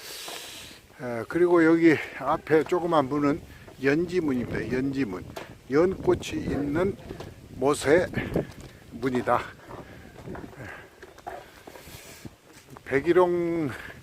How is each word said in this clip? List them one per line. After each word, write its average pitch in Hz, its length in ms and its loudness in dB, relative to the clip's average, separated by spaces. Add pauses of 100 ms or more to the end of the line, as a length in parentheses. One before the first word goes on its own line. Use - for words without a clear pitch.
(1000)
에, 120 280 -6
그리고 170 360 4
여기 165 320 8 (220)
앞에 151 460 2
조그만 165 440 2
문은 147 340 0 (400)
연지문입니다. 139 920 0
연지문, 131 520 -2 (460)
연꽃이 165 760 2
있는 147 520 -2 (540)
모세 143 560 4 (840)
문이다. 123 480 0 (3500)
백일홍 170 840 2 (320)